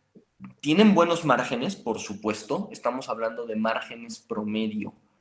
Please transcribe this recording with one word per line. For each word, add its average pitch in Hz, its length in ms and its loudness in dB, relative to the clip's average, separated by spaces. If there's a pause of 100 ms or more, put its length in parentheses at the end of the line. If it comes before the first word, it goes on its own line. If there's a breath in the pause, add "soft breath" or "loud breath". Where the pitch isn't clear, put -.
(600)
¿tienen 196 360 6
buenos 170 280 4
márgenes? 131 540 0
Por 107 220 -4
supuesto. 107 720 -4
Estamos 127 360 -4
hablando 117 380 -4
de 110 100 -6
márgenes 113 640 -4
promedio, 107 760 -4 (280)